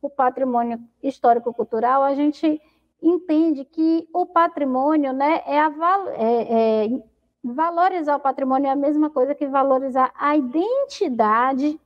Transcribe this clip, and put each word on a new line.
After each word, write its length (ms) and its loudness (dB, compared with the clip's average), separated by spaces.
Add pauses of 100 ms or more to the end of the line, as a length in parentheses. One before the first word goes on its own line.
o 80 -8
patrimônio 680 -2 (220)
histórico-cultural, 1000 0
a 100 0
gente 480 0 (400)
entende 640 0
que 480 -2
o 120 0
patrimônio, 880 0
né, 320 0
é 140 0
a 100 2
val-, 400 0
é, 760 0
é, 180 -4 (400)
valorizar 760 0
o 20 -4
patrimônio 480 0
é 40 0
a 40 0
mesma 340 0
coisa 240 0
que 140 -4
valorizar 720 0
a 180 0
identidade 1500 0